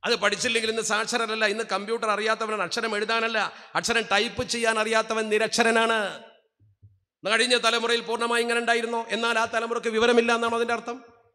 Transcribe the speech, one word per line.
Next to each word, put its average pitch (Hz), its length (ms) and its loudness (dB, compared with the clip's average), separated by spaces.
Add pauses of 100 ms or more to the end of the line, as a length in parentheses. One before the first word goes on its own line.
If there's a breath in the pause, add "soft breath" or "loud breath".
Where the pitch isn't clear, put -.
അത് 226 120 0
പഠിച്ചില്ലെങ്കിൽ 220 540 -2
ഇന്ന് 220 120 -4
സാക്ഷരരല്ല, 220 640 -2
ഇന്ന് 214 260 -2
കമ്പ്യൂട്ടർ 214 380 -4
അറിയാത്തവനാണ്. 214 520 -2
അക്ഷരം 214 340 -4
എഴുതാനല്ല, 220 560 -2 (220 loud breath)
അക്ഷരം 226 280 0 (100)
ടൈപ്പ് 214 360 0
ചെയ്യാൻ 226 300 2
അറിയാത്തവൻ 220 500 2
നിരക്ഷരനാണ്. 220 920 2 (1080)
കഴിഞ്ഞ 240 360 4
തലമുറയിൽ 233 360 2
പൂർണ്ണമായി 233 420 0
ഇങ്ങനെ 233 180 0
ഉണ്ടായിരുന്നോ? 233 480 0
എന്നാൽ 233 300 0
ആ 226 60 2
തലമുറയ്ക്ക് 226 440 -4
വിവരമില്ല 233 460 4
എന്നാണോ 233 220 -2
അതിന്റെ 233 180 -2
അർത്ഥം? 240 300 -10 (300)